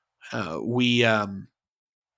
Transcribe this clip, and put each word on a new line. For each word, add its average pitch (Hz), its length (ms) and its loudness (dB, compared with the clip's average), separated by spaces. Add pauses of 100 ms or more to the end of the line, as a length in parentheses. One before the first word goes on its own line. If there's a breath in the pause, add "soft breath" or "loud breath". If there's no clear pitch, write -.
(320)
uh, 90 300 -6
we, 120 420 2
um, 104 440 0 (680)